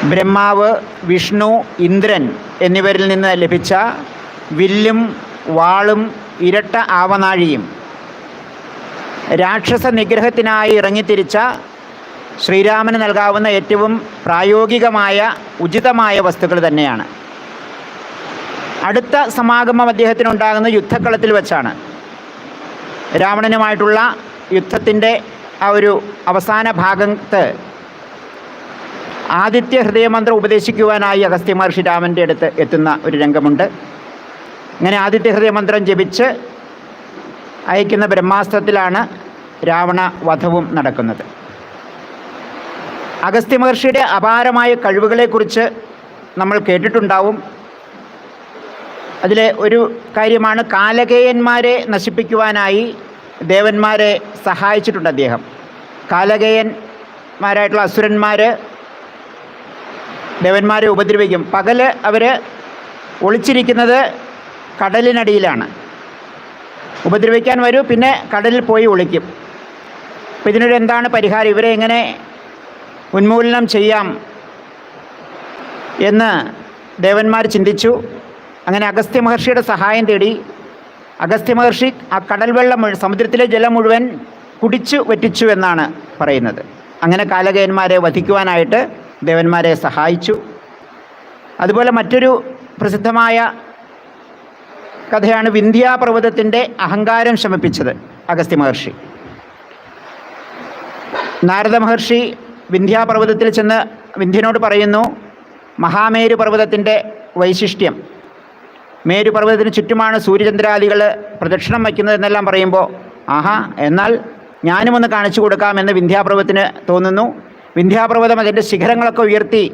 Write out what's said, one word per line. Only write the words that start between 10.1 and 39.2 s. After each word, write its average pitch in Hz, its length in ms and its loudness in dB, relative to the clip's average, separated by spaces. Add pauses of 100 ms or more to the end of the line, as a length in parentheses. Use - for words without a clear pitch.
ഇറങ്ങിത്തിരിച്ച 196 560 0 (1080)
ശ്രീരാമന് 214 600 2
നൽകാവുന്ന 208 440 0 (100)
ഏറ്റവും 208 340 0 (340)
പ്രായോഗികമായ 208 1040 2 (340)
ഉചിതമായ 226 500 2 (120)
വസ്തുക്കൾ 175 400 0
തന്നെയാണ്. 143 380 0 (1800)
അടുത്ത 240 360 0 (140)
സമാഗമം 240 540 2
അദ്ദേഹത്തിനുണ്ടാകുന്ന 220 720 2 (100)
യുദ്ധക്കളത്തിൽ 220 520 0 (100)
വെച്ചാണ്. 139 320 -2 (1500)
രാവണനുമായിട്ടുള്ള 214 760 0 (560)
യുദ്ധത്തിൻ്റെ 214 560 0 (540)
ആ - 20 2 (100)
ഒരു 208 140 4 (400)
അവസാന 214 340 0 (180)
ഭാഗത്ത് 196 600 0 (2000)
ആദിത്യ 240 440 2
ഹൃദയമന്ത്രം 226 540 2
ഉപദേശിക്കുവാനായി 208 840 2
അഗസ്ത്യ 175 320 0
മഹർഷി 185 280 2
രാമൻ്റെ 175 380 0
അടുത്ത് 160 240 0 (140)
എത്തുന്ന 156 260 2 (180)
ഒരു 160 160 -2
രംഗമുണ്ട്. 147 400 2 (1160)
അങ്ങനെ 190 260 0
ആദിത്യ 220 320 2
ഹൃദയമന്ത്രം 208 520 2
ജപിച്ച് 196 380 0 (1500)
അയക്കുന്ന 202 400 2
ബ്രഹ്മാസ്ത്രത്തിലാണ് 196 880 2 (680)